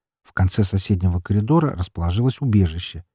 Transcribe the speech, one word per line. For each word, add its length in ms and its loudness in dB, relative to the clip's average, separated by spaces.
В 100 -20
конце 320 2
соседнего 560 0
коридора 560 0
расположилось 640 -2
убежище, 640 0